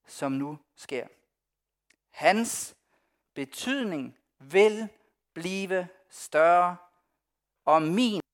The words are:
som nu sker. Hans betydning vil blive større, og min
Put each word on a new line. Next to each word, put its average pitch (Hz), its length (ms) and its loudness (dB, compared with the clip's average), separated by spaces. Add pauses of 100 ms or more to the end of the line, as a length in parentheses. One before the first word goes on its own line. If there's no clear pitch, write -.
som 139 260 -6
nu 143 260 -6 (180)
sker. - 320 -12 (1000)
Hans - 680 -2 (580)
betydning 160 840 -6 (200)
vil 208 500 2 (440)
blive 185 560 -4 (200)
større, 175 680 2 (880)
og 156 180 4
min 202 400 0 (120)